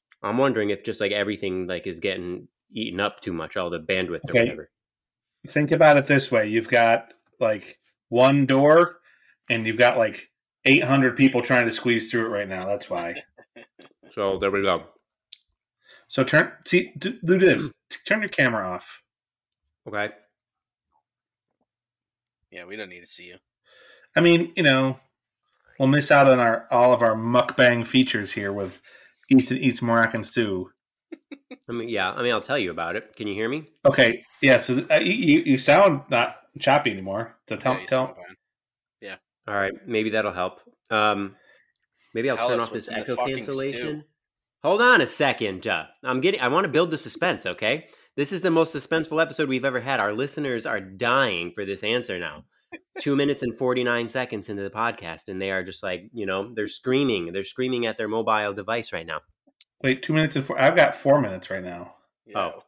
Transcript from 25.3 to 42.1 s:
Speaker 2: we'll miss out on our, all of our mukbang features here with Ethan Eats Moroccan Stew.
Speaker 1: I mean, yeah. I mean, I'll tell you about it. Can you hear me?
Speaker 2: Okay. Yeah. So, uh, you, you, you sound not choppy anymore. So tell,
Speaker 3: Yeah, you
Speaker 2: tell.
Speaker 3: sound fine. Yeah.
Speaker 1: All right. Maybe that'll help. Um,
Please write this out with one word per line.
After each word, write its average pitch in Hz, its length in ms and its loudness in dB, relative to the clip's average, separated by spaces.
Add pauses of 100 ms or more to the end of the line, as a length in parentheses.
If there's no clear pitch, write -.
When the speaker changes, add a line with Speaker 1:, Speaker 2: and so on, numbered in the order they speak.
Speaker 2:
we'll 135 80 4
miss 143 240 4
out 139 180 8
on 127 100 6
our, 113 320 2
all 123 220 6
of 120 80 2
our 110 140 4
mukbang 120 680 2
features 120 480 0
here 101 200 -6
with 98 280 -8 (480)
Ethan 131 280 4
Eats 120 240 0
Moroccan 113 420 0
Stew. 98 480 -4 (1000)
Speaker 1:
I - 20 -8
mean, 117 180 -8
yeah. 98 220 -2
I - 120 -6
mean, 120 80 0
I'll 107 100 0
tell 143 160 -4
you 92 140 -4
about 85 240 -6
it. - 200 -12
Can 107 120 -8
you 101 60 -4
hear 110 160 -4
me? 151 160 -8 (200)
Speaker 2:
Okay. - 380 4 (180)
Yeah. 131 180 6
So, 127 320 -2
uh, 156 40 4
you, 175 180 2
you, 165 320 4
you 131 120 4
sound 156 520 4
not 123 260 0 (240)
choppy 139 320 2
anymore. 95 460 -8 (100)
So 113 80 -8
tell, 127 200 -2
Speaker 3:
Yeah, - 60 -10
you 120 60 -14
Speaker 2:
tell. 131 200 0
Speaker 3:
sound - 100 -14
fine. 90 180 -20 (640)
Yeah. 95 140 -14 (320)
Speaker 1:
All 104 80 -4
right. 98 180 -2 (140)
Maybe 110 240 0
that'll 104 220 -2
help. 90 260 -6 (300)
Um, 104 460 0 (800)